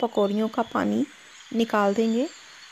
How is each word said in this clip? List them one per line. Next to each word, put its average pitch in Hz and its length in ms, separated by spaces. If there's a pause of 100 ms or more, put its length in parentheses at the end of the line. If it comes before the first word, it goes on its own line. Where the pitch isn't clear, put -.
पकौड़ियों 214 480
का 226 140
पानी 214 440 (460)
निकाल 214 420
देंगे। 226 340 (440)